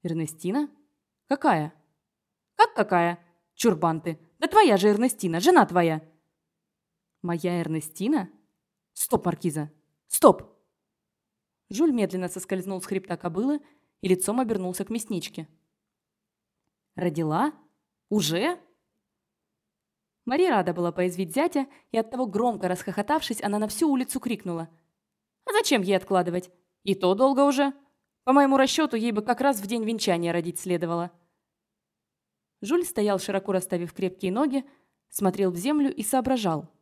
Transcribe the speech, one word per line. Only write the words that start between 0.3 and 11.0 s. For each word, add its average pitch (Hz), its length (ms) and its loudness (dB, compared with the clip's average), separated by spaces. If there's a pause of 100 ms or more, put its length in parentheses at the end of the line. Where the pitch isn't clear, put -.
Какая?" 190 460 0 (840)
"Как 440 180 4
какая? 175 500 0 (300)
Чурбан 165 460 0
ты! 160 180 -8 (220)
Да 320 80 -2
твоя 370 280 6
же 190 120 4
Эрнестина, 208 500 0
жена 277 280 6
твоя!" 160 360 0 (1200)
"Моя 175 380 -2
Эрнестина? 170 680 -2 (640)
Стоп, - 340 -2
маркиза! 156 440 -4 (380)
Стоп!" - 340 6 (1300)